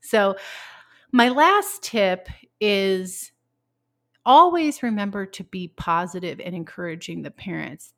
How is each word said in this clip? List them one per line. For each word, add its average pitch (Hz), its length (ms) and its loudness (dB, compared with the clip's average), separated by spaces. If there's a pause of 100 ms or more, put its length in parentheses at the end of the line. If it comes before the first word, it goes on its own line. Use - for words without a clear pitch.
So 196 340 0 (760)
my 247 160 6
last 359 540 2
tip 190 440 -2 (320)
is 190 720 -2 (920)
always 320 580 6
remember 202 440 -4
to 190 180 -16
be 180 240 -10
positive 170 760 -4
and 135 100 -10
encouraging 170 680 -10
the 147 100 -12
parents. 160 680 -12